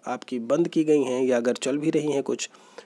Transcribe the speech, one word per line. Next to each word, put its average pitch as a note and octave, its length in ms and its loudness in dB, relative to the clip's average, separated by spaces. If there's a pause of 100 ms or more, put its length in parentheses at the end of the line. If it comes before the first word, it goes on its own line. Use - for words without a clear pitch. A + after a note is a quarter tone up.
आपकी B2+ 320 -6
बंद C#3 300 0
की D#3+ 160 2
गई D3+ 180 6
हैं, B2+ 220 0
या B2+ 120 4
अगर A#2+ 160 0
चल C3+ 260 -2
भी D3+ 120 -2
रही D3+ 220 0
हैं C#3 100 0
कुछ, - 280 -6 (360)